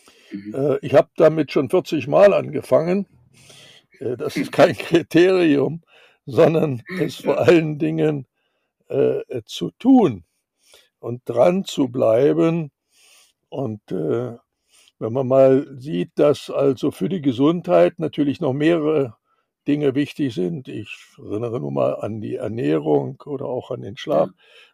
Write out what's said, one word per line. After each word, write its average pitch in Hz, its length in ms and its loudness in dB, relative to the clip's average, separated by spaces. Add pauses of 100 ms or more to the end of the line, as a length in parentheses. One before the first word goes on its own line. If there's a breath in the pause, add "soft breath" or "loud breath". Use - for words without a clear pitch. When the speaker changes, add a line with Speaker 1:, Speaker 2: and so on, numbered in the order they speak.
(320 soft breath)
Speaker 1:
Mhm. 101 220 -12
Speaker 2:
Äh, 135 280 0
ich 147 120 -6
hab 151 220 4
damit 156 360 2
schon 143 180 0
vierzig 160 380 -2
Mal 180 260 6
angefangen. 151 720 -2 (920 soft breath)
Äh, 120 180 -6
das 151 200 -6
ist - 140 -6
kein 147 240 4
<laughs> - 20 -18
Kriterium, 165 1040 2 (420 soft breath)
sondern 147 580 2 (120)
es - 220 -4
vor - 220 -2
Speaker 1:
Ja. 127 80 2
Speaker 2:
allen 160 320 4
Dingen, 156 480 -2 (640)
äh, 135 320 0 (240)
zu - 340 -10
tun 208 460 4 (760 soft breath)
und 120 260 -10
dran 180 400 2
zu 135 240 -4
bleiben. 147 840 2 (800 soft breath)
Und, 120 420 -8
äh, 151 460 -4 (600 soft breath)
wenn 113 140 -6
man 131 140 -2
mal 135 400 6 (100)
sieht, 165 380 -6
dass 147 340 2
also 139 420 0
für 185 180 -6
die 180 120 -4
Gesundheit 170 800 2
natürlich 147 420 -4
noch 139 120 -2
mehrere 147 640 -2 (520)
Dinge 143 280 0
wichtig 139 400 -4
sind. 170 320 -6
Ich 123 280 -14 (220)
erinnere 107 420 -8
nur 73 120 -8
mal 131 240 0
an 110 260 -8
die 120 140 -8
Ernährung 139 880 -2
oder 135 200 -10
auch 127 260 -8
an 127 100 -10
den 98 160 -14
Schlaf. 156 320 -2
Speaker 1:
Ja. - 40 -20 (400 soft breath)